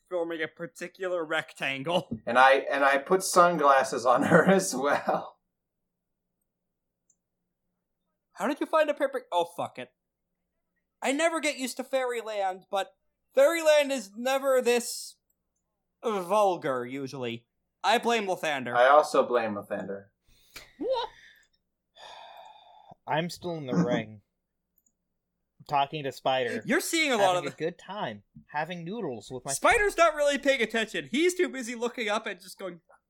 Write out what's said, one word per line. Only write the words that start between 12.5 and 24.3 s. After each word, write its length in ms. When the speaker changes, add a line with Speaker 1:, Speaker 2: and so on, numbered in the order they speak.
Speaker 1:
but 220
Fairyland 580
is 240
never 440
this 560
vulgar, 840
usually. 580
I 160
blame 280
Lathander. 480
Speaker 2:
I 140
also 360
blame 300
Lathander. 500
Speaker 3:
What? 300
Speaker 4:
I'm 240
still 260
in 100
the 80
Speaker 2:
<laughs> 100
Speaker 4:
ring. 360